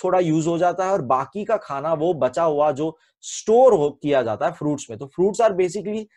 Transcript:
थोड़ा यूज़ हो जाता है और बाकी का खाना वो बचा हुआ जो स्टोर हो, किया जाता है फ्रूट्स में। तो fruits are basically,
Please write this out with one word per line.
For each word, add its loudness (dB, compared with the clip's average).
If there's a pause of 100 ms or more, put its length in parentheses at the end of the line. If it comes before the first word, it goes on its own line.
थोड़ा 2
यूज़ 0
हो -2
जाता 0
है 0
और 0
बाकी -2
का -2
खाना -4
वो 0
बचा -2
हुआ 2
जो -6 (220)
स्टोर 4
हो, 2
किया 0
जाता -2
है -2
फ्रूट्स -6
में। -12
तो -14 (100)
fruits 2
are 0
basically, -4 (120)